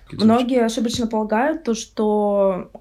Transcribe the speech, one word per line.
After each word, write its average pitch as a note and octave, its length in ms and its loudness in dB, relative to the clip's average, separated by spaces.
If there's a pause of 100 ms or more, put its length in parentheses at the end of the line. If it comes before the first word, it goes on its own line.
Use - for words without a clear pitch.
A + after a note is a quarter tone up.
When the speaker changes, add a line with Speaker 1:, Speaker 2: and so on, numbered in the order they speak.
Speaker 1:
Кирюш. G3 140 -4
Speaker 2:
Многие A#3+ 400 4
ошибочно A3+ 440 -2
полагают A3+ 560 -2
то, A#3 100 -2
что G#3 960 0 (120)